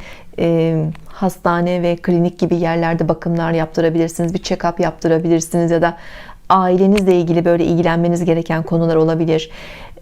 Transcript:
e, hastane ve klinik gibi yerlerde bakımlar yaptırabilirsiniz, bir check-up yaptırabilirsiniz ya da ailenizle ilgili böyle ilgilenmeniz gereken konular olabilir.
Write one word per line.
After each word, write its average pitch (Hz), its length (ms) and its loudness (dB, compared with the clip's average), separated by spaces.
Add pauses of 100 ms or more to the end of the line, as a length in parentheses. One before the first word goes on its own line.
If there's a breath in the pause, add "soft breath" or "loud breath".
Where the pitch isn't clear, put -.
(400 loud breath)
e, 165 360 2 (320)
hastane 175 720 -2
ve 170 140 0
klinik 175 440 0
gibi 175 160 0
yerlerde 165 540 0
bakımlar 165 420 -2
yaptırabilirsiniz, 165 840 -2
bir 196 60 -2
check-up 180 420 -4
yaptırabilirsiniz 165 920 0
ya 165 100 2
da 165 160 0 (520 loud breath)
ailenizle 185 680 4
ilgili 170 300 2
böyle 170 200 2
ilgilenmeniz 170 600 0
gereken 165 380 0
konular 165 320 0
olabilir. 160 540 0 (520 loud breath)